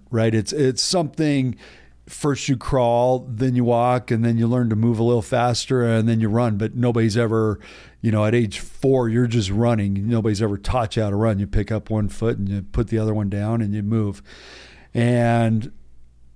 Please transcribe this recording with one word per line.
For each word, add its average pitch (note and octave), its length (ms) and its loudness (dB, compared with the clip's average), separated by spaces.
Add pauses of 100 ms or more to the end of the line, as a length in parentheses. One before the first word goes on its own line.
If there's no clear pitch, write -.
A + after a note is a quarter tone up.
right? A2+ 240 2
It's, A2 180 -2
it's C3+ 300 0
something, C#3+ 720 0 (520)
first - 420 -4
you C3 80 2
crawl, B2 640 2 (100)
then B2 260 -2
you B2 80 2
walk, A#2+ 460 2
and A#2 160 0
then A#2 140 2
you A#2 80 2
learn A#2+ 240 2
to A2 40 0
move A2+ 220 2
a A2+ 60 0
little A#2+ 180 2
faster, B2 600 0
and A2+ 260 2
then A2+ 100 2
you A2 80 2
run. A2 300 0
But G#2+ 180 -4
nobody's A#2 400 2
ever, A2 440 0 (420)
you A2+ 100 0
know, G#2+ 140 2
at A2 80 2
age A2+ 260 0
four, C3 480 0
you're A#2+ 200 2
just A2 240 0
running. G#2 560 0
Nobody's A2 340 0
ever G2+ 160 -2
taught A#2+ 380 -2
you A2+ 80 0
how G#2 80 0
to G2+ 40 -2
run. G#2+ 220 2
You G2+ 80 -2
pick G2+ 260 -2
up G#2+ 200 -4
one G#2+ 180 0
foot A2+ 300 -2
and G2 100 -2
you G2+ 140 -4
put - 240 -2
the A2+ 100 -2
other A2 160 0
one G#2+ 160 -2
down G#2+ 320 -2
and G#2 120 -2
you G#2+ 100 -4
move. G#2 380 -2 (720)
And A#2 760 2 (640)